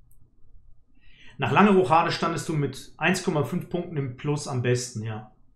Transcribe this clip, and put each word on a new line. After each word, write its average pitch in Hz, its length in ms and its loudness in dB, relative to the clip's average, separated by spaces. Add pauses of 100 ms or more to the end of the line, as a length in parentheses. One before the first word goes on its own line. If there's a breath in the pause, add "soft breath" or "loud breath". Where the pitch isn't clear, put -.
(1400 soft breath)
Nach 131 120 -2
langer 196 200 8
Rochade 170 400 4
standest 165 360 -4
du 165 60 -2
mit - 440 -4
eins 180 260 0
Komma 151 220 0
fünf - 260 -6
Punkten 175 260 -4
im 135 200 -4
Plus 147 300 -4
am 127 140 -2
besten, 123 400 0
ja. 107 300 -8 (240)